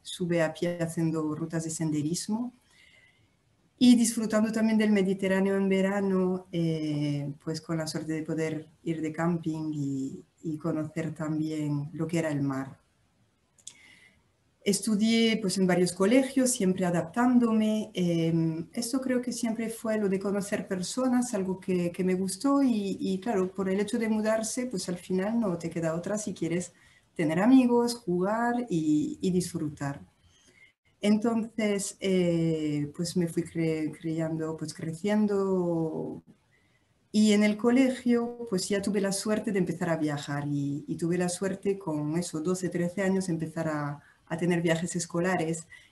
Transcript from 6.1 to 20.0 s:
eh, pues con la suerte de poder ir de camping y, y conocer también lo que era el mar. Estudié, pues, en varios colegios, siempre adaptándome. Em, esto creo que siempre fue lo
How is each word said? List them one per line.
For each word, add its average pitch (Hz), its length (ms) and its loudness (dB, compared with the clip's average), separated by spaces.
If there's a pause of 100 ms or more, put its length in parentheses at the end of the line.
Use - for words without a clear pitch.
eh, 151 800 -2 (100)
pues 160 200 -6
con 165 160 -4
la 156 100 -4
suerte 156 240 -6
de 156 120 -2
poder 156 440 -2 (160)
ir 160 160 -4
de 156 140 -4
camping 160 600 -2
y, 139 480 -4 (220)
y 156 140 -6
conocer 156 560 -4
también 151 800 -4
lo 160 120 -4
que 170 140 -2
era 160 100 0
el 147 120 -2
mar. 135 360 -4 (1900)
Estudié, 220 760 4
pues, 190 160 0
en 190 80 4
varios 180 280 4
colegios, 254 580 4
siempre 185 340 2
adaptándome. 220 1080 2
Em, 165 800 2
esto 240 260 -4
creo 254 220 0
que 247 100 -6
siempre 226 380 -4
fue 220 280 -4
lo 208 120 0